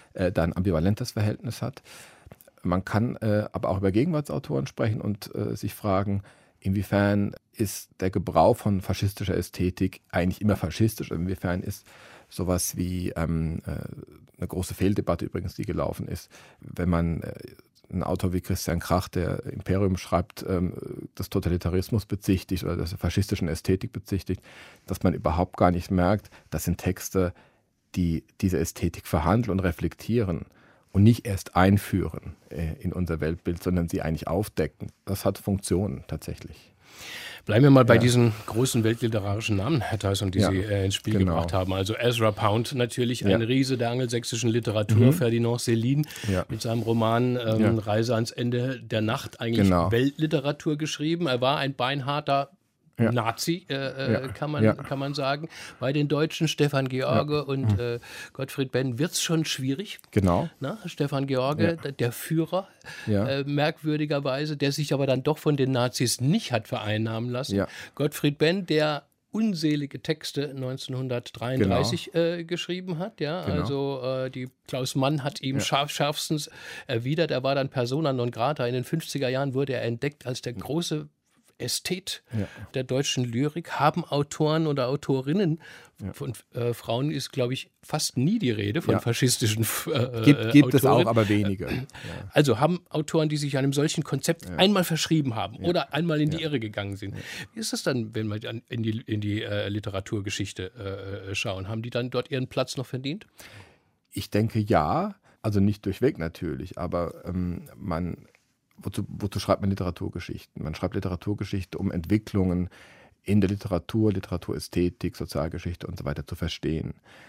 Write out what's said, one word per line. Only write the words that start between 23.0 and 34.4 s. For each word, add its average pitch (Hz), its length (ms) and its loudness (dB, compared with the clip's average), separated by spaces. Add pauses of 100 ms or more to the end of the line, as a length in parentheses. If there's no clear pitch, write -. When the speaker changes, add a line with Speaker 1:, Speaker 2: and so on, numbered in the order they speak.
Speaker 1:
Ästhetik 95 460 -2
bezichtigt, - 480 -6 (460)
dass - 160 -6
man 92 100 4
überhaupt 80 420 0
gar 92 140 6
nicht 87 220 0
merkt, 92 400 2 (180)
das 78 140 -4
sind 87 160 0
Texte, 92 520 0 (640)
die 82 300 0 (180)
diese 90 160 2
Ästhetik - 480 -4
verhandeln 92 460 2
und 95 120 0
reflektieren, 92 840 -2 (480)
und 98 80 8
nicht 113 240 8
erst 98 300 -2
einführen, 92 800 4 (120)
äh, 78 300 -4
in 85 140 -4
unser 82 260 -2
Weltbild, 85 420 -2
sondern 90 280 0
sie 90 120 -2
eigentlich 80 280 -2
aufdecken. - 640 -2 (100)